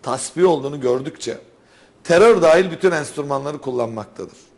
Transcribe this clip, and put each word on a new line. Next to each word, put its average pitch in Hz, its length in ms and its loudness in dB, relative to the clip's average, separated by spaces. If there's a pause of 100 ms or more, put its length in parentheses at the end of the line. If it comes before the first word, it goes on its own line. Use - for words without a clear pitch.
tasfiye 135 440 -2
olduğunu 147 340 -2
gördükçe 127 580 -4 (640)
terör 190 380 6
dahil 165 280 4
bütün 175 200 0
enstrümanları 143 680 -6
kullanmaktadır. 113 800 -8 (200)